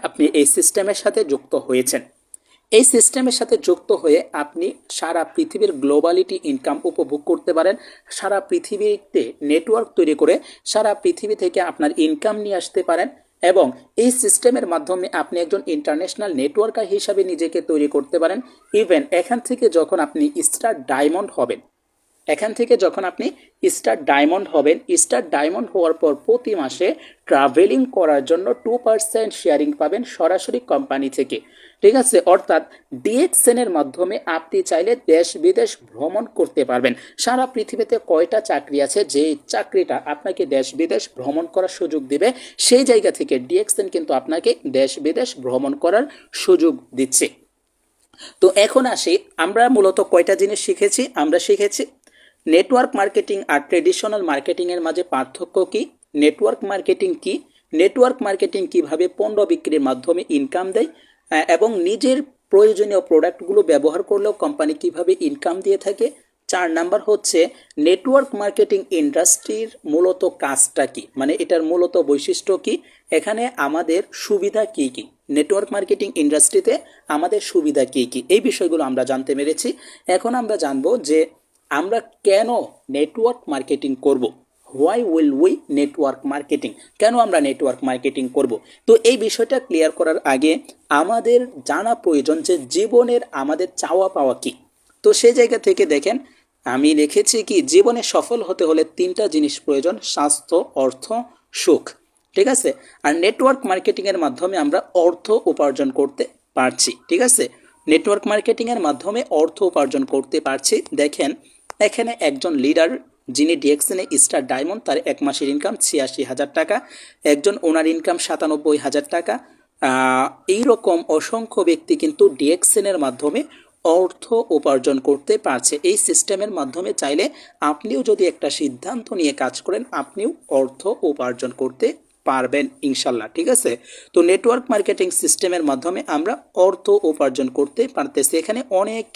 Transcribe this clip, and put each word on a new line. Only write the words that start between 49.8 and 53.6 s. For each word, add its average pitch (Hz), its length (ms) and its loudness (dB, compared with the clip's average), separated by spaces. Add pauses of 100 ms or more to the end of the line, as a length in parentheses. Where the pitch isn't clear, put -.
কয়টা 185 360 4
জিনিস 196 240 -2
শিখেছি? 202 420 0 (140)
আমরা 156 240 0
শিখেছি 202 440 0 (600)
নেটওয়ার্ক 247 500 2
মার্কেটিং 196 520 -2
আর 147 120 2
ট্র্যাডিশনাল 185 600 0